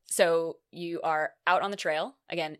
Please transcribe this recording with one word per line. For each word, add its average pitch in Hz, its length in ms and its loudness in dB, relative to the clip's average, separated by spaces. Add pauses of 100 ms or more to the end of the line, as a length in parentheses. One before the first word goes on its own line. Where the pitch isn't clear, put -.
so 165 480 2 (140)
you 170 300 -8
are 156 320 0 (120)
out 180 160 4
on 196 80 -2
the 202 80 -8
trail, 170 380 -4 (140)
again, 156 300 -6